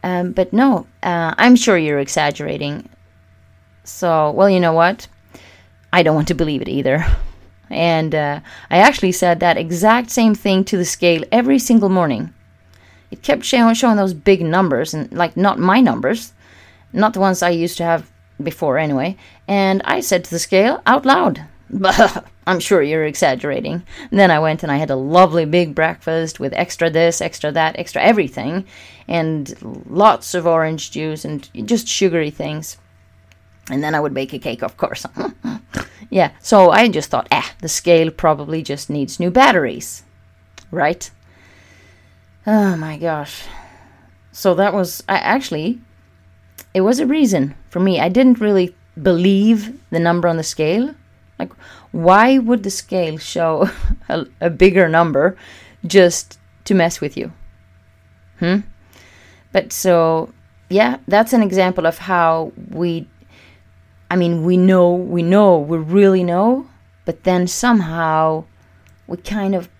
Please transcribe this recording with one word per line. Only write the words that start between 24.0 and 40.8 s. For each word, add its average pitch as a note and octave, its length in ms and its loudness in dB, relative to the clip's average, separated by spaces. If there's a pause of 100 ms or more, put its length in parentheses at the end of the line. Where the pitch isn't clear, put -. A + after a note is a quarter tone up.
And G3 80 0
then F#3 120 8
I D3+ 80 4
went D#3 240 -2
and D#3 80 -4
I C#3 60 0
had D3+ 120 -4
a C3+ 60 0
lovely D#3+ 500 2
big D#3 300 0
breakfast D#3+ 640 -4
with C#3 140 -6
extra E3 360 -2
this, E3 320 0
extra D3+ 300 -6
that, D#3+ 260 -2
extra - 240 -8
everything, F#3 640 0 (420)
and D#3+ 460 -4 (360)
lots F#3+ 460 2
of E3+ 120 -2
orange D#3+ 440 -2
juice D#3 340 -8
and D3+ 240 -10 (180)
just A3+ 200 -2
sugary E3 440 -2
things. D3+ 460 -10 (920)
And C3+ 140 -4
then D#3 120 -4
I D3 40 0
would D3 140 -4
bake C3+ 200 -8
a C3+ 60 -10
cake, A#2+ 220 -8
of - 160 -10
course. - 340 -8
<laughs> - 40 -20 (920)
Yeah, F3+ 300 0
so F#3+ 300 6
I G#3 180 4
just D#3 220 -4
thought, - 220 -4
"Ah, C#3 280 -2
the E3 100 -10
scale E3 420 2
probably D#3 500 -2
just C#3+ 280 -12
needs C#3+ 300 -6
new F3 120 -2
batteries." F#3+ 720 0 (680)
Right? E3 380 -2 (1400)